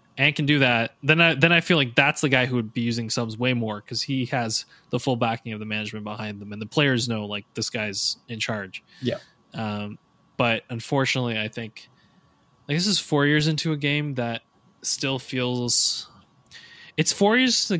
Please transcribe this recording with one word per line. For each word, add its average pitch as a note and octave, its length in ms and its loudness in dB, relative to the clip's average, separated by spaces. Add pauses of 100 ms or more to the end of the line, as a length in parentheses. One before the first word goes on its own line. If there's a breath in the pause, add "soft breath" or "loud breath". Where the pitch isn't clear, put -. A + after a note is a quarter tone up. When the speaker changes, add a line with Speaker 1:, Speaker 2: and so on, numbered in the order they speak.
(200)
Speaker 1:
and C#3+ 160 4
can D3 120 0
do D3 120 4
that, A#2+ 440 4
then D#3 180 6
I, E3 140 6
then D#3+ 160 4
I E3+ 100 6
feel E3+ 160 4
like B2 160 0
that's C#3+ 280 2
the D3 80 2
guy B2+ 180 4
who B2+ 80 -2
would A2 180 -2
be A#2+ 80 -2
using A#2 300 -2
subs A2+ 260 -4
way B2+ 160 0
more, A2 280 -2
'cause - 200 -6
he C3 240 -2
has A#2 400 -2 (240 soft breath)
the B2 100 -2
full C3 160 0
backing A2+ 380 -2
of G#2+ 60 -8
the G#2+ 80 -10
management G#2+ 380 -6
behind G#2 360 -8
them, G#2 100 -12
and G#2 80 -10
the A2 60 -8
players B2+ 420 2
know, G#2+ 200 -4
like, G2+ 260 -8
this A2+ 160 -4
guy's G#2+ 480 -4 (100)
in A2+ 120 -10
charge. G#2 440 -6 (160 loud breath)
Speaker 2:
Yeah. B2 180 -2 (360 loud breath)
Speaker 1:
Um, G#2 460 -6 (360)
but A#2 360 0
unfortunately, B2 680 -2
I G#2+ 120 -4
think, - 380 -12 (800 soft breath)
like, C#3+ 100 0
this F3+ 100 0
is G3 120 2
four C#3+ 280 2
years D3+ 200 2
into D#3+ 260 -2
a D3 40 -2
game D3 380 -2
that A#2 260 -4 (400)
still C3+ 380 -2
feels, B2 920 -2 (880 loud breath)
it's D#3 160 2
four G#3+ 240 4
years B3+ 280 2
into G3+ 80 -2
the F3 60 2